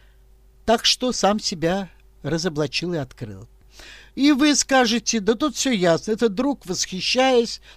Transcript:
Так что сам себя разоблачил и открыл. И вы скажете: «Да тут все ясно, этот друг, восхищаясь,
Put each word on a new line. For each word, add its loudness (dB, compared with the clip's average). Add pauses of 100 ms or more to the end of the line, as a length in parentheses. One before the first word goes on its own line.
(640)
Так 2
что 0
сам 0
себя -4 (320)
разоблачил -4
и -4
открыл. -12 (680)
И 4
вы 4
скажете: 2
«Да 2
тут -2
все -2
ясно, 2
этот 0
друг, -4
восхищаясь, 0 (160)